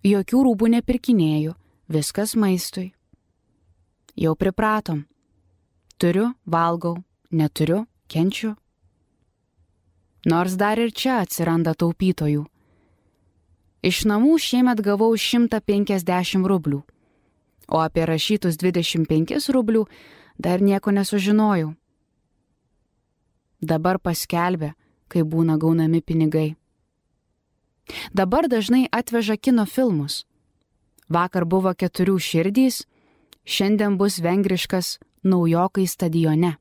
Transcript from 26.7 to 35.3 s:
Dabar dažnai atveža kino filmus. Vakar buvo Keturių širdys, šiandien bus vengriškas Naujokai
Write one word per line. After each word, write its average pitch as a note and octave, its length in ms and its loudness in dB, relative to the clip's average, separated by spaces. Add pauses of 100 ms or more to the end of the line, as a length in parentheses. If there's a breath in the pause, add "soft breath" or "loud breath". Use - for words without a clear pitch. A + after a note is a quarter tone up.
Dabar G3+ 320 0
dažnai A#3+ 480 2
atveža A3 480 -2
kino A#3 240 2
filmus. F#3 600 -2 (840)
Vakar F3 400 0
buvo F#3 240 0
Keturių F#3 480 0
širdys, G#3 640 0 (600 soft breath)
šiandien G3+ 520 0
bus F#3+ 240 -2
vengriškas F#3 760 -2 (260)
Naujokai F3+ 640 2